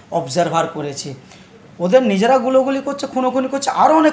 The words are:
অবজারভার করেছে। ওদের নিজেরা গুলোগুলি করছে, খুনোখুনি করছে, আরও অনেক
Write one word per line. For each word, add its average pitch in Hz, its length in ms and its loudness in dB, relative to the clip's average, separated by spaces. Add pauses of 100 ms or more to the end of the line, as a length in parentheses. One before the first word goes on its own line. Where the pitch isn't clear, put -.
(100)
অবজারভার 156 560 -2
করেছে। 143 480 -10 (640)
ওদের 185 240 4
নিজেরা 226 360 2
গুলোগুলি 262 420 0
করছে, 277 260 -8
খুনোখুনি 262 420 -2
করছে, 277 220 -4
আরও 302 260 2
অনেক 311 160 4